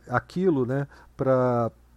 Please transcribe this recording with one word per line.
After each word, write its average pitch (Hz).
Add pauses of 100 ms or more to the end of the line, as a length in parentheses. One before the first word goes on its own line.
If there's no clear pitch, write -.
aquilo, 135
né, 139 (300)
pra, 127 (260)